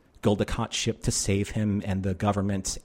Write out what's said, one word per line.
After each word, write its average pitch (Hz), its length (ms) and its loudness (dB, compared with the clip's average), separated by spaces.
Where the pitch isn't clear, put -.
Gul 104 160 4
Dukat's - 380 -2
ship - 280 -2
to 123 80 0
save 101 380 0
him 104 360 0
and 95 180 -2
the 95 100 0
government, 98 720 0